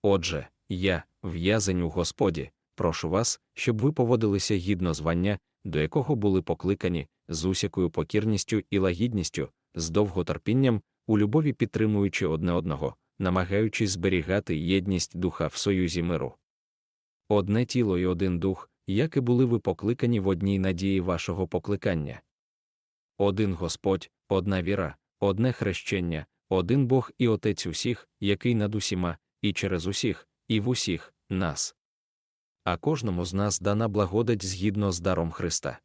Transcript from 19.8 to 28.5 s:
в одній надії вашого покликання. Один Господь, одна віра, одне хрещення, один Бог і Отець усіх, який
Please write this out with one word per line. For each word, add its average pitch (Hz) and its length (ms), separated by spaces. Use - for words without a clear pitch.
в 95 80
одній 98 320
надії 95 420
вашого 87 460
покликання. 85 760
Один 101 360
Господь, 87 580
одна 95 320
віра, 90 340
одне 104 340
хрещення, 87 720
один 101 380
Бог 127 300
і 123 100
Отець 107 380
усіх, - 440
який 101 360